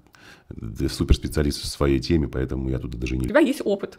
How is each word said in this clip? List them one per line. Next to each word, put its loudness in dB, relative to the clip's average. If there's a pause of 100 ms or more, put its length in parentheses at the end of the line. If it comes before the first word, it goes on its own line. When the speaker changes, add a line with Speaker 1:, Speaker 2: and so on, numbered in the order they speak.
(500)
Speaker 1:
э, -6
суперспециалист 2
в -8
своей 2
теме, 2
поэтому -4
я 0
туда -6
даже -2
не 0
Speaker 2:
У -2
тебя 4
есть 0
опыт. -4